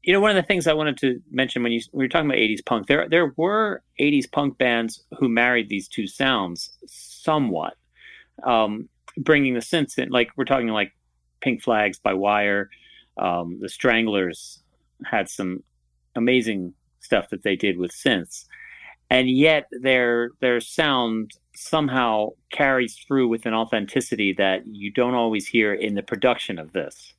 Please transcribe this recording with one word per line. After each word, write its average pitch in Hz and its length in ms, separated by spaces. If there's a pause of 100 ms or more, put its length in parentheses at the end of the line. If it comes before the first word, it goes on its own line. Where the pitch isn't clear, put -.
you 180 100
know, 196 80
one 214 100
of 202 60
the 180 100
things 180 200
I 156 80
wanted 151 240
to 131 220 (100)
mention 127 320
when 120 100
you, 117 80 (120)
we 135 120
were 131 40
talking 160 180
about 131 120
eighties 107 240
punk, 113 260
there, 160 200
there 160 280
were 202 460 (160)
eighties 143 280
punk 139 320
bands 117 440 (160)
who 131 100
married 117 420
these 98 180
two 107 180
sounds 101 640 (160)
somewhat, - 880 (680)
um, 110 440 (280)
bringing 139 380
the 120 60
synths 151 380
in. 131 120
Like, 123 260
we're 135 80
talking, 127 240
like, 107 240 (480)
Pink 123 220
Flags 107 360
by 98 160
Wire, 101 540 (480)
um, 87 440
the 98 80
Stranglers 107 920 (420)
had 101 240
some 92 340 (520)
amazing 113 600 (260)
stuff - 300
that 101 120
they 98 140
did 95 220
with 90 140
synths. - 520 (680)
And 127 200
yet 147 400
their, 123 600 (100)
their 123 200
sound 117 720 (220)
somehow 127 760 (200)
carries 131 460 (100)
through 135 220
with 113 180
an 113 80
authenticity 110 800
that 95 340
you 101 240
don't 123 240
always 113 320
hear 107 280
in 104 200
the 101 80
production 110 560
of 78 140
this. - 460